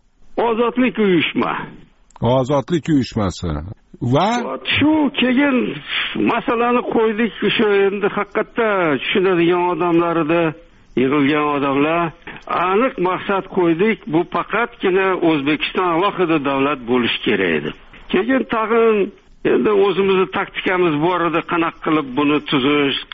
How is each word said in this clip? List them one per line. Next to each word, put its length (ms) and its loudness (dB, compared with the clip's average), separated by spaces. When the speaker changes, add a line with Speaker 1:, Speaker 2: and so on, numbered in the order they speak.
Speaker 1:
Ozodlik 500 0
uyushma. 460 0
Speaker 2:
Ozodlik 580 0
uyushmasi. 580 -2
Va 160 2
Speaker 1:
shu 160 2
keyin 380 2
masalani 500 0
qo'ydik 400 0
o'sha 220 2
endi 200 -2
haqiqatda 500 -2
tushunadigan 600 2
odamlar 500 2
edi, 200 2
yig'ilgan 540 2
odamlar. 460 0
Aniq 280 2
maqsad 360 -2
qo'ydik, 420 2
bu 60 4
faqatgina 720 -2
O'zbekiston 680 0
alohida 420 0
davlat 300 0
bo'lishi 360 0
kerak 320 0
edi. 120 -6
Keyin 300 2
tag'in 420 2
endi 180 2
o'zimizni 420 2
taktikamiz 580 0
bor 140 2
edi, 100 0
qanaqa 340 -2
qilib 220 0
buni 200 2
tuzish, 480 0